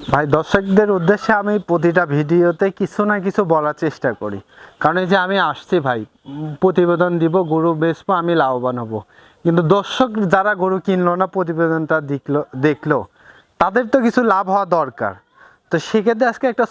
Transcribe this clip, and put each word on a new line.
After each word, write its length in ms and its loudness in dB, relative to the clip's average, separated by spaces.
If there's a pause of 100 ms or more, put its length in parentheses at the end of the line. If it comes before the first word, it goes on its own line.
(100)
ভাই, 160 0
দর্শকদের 640 2
উদ্দেশ্যে 440 2
আমি 240 0
প্রতিটা 480 0
ভিডিওতে 640 0
কিছু 340 -4
না 160 -2
কিছু 240 -2
বলার 280 0
চেষ্টা 400 -4
করি, 280 -8 (400)
কারণ 180 0
এই 80 -2
যে 100 4
আমি 220 0
আসছি, 420 -2
ভাই, 260 -2 (180)
উম, 360 -10
প্রতিবেদন 580 2
দিব, 240 2
গরু 320 0
বেচবো, 380 -2
আমি 220 0
লাভবান 440 0
হব, 220 -6 (440)
কিন্তু 180 2
দর্শক 460 2
যারা 460 0
গরু 240 0
কিনলো 380 0
না, 100 0
প্রতিবেদনটা 760 -2
দেখলো, 440 -4 (120)
দেখলো, 480 0 (540)
তাদের 300 2
তো 120 2
কিছু 220 2
লাভ 280 2
হওয়া 140 2
দরকার। 500 -2 (560)
তো 80 0
সেক্ষেত্রে 500 0
আজকে 180 -4
একটা 240 0